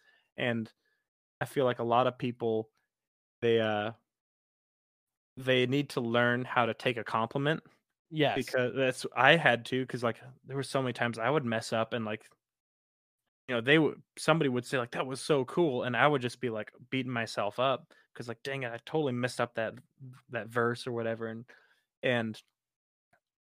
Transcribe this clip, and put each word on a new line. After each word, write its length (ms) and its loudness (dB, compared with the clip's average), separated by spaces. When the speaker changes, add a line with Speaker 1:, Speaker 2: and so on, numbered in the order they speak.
Speaker 1:
And 340 -2
I 40 -2
feel 200 0
like 140 0
a 60 -2
lot 220 4
of 120 -2
people, 520 -2
they, 200 4
uh, 320 -2
they 280 2
need 260 -2
to 100 -2
learn 440 2
how 200 2
to 80 -2
take 240 -2
a 60 -6
compliment. 600 -2
Speaker 2:
Yes. 440 0
Speaker 1:
Because 200 0
that's, 300 -2
I 220 8
had 300 2
to, 200 -2
'cause, 160 -6
like, 180 -2
there 120 -8
were 60 -4
so 180 -2
many 120 -2
times 260 -2
I 100 0
would 160 2
mess 280 -2
up 200 0
and, 120 -4
like, 240 -8
you 80 -2
know, 60 2
they 180 6
would, 220 0
somebody 320 2
would 160 -2
say, 120 -4
like, 140 -4
"That 160 -4
was 140 -8
so 240 2
cool," 380 0
and 140 -2
I 100 6
would 140 2
just 180 -6
be, 100 -4
like, 220 -8
beating 220 -4
myself 480 -4
up 340 0
'cause, 160 -12
like, 140 -10
"Dang 200 -6
it, 80 -6
I 140 -10
totally 280 0
messed 280 -2
up 140 -2
that, 200 -4
that 180 -6
verse," 400 0
or 60 -4
whatever, 340 -4
and, 180 -10
and 380 0